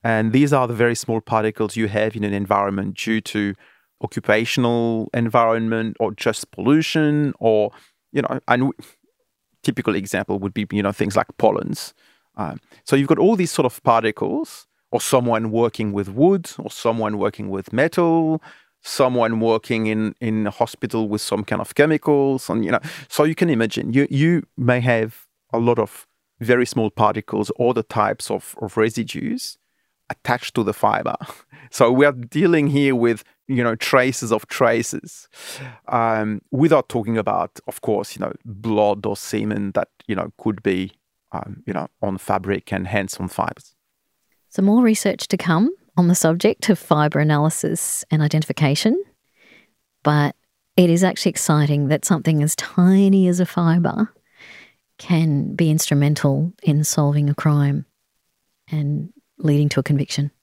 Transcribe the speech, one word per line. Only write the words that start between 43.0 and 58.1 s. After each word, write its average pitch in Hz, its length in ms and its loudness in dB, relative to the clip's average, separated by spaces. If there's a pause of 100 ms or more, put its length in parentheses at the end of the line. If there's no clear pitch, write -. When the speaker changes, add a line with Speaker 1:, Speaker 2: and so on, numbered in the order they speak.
Speaker 1:
on 92 80 -6
fibers. - 480 -8 (720)
Speaker 2:
So - 160 -2
more 214 180 4
research 220 460 0
to 190 100 0
come 175 320 2 (260)
on 175 120 4
the 175 80 4
subject 170 540 2
of 185 100 4
fiber 151 400 2
analysis 156 880 0
and 156 140 2
identification, 156 760 2 (1040)
but 147 340 2 (400)
it 180 140 6
is 170 140 4
actually 185 260 0
exciting 147 600 2
that 151 140 0
something 160 380 2
as 151 140 0
tiny 190 720 4
as 180 120 2
a 180 60 2
fiber 170 640 0 (840)
can 160 560 0
be 165 160 2
instrumental 147 840 2 (120)
in 151 200 2
solving 147 460 0
a 147 60 0
crime 143 500 0 (840)